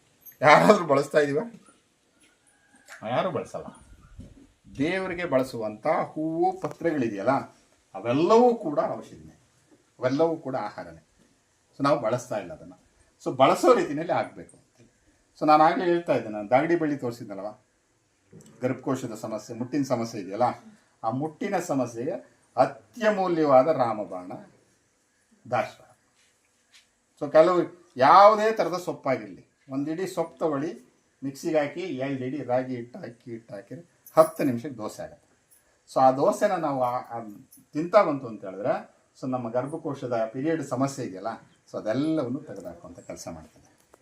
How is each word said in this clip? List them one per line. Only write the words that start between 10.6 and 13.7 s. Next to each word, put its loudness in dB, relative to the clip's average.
So -4
ನಾವು 2
ಬಳಸ್ತಾ -4
ಇಲ್ಲ -12
ಅದನ್ನ. -20
So -4
ಬಳಸೋ 6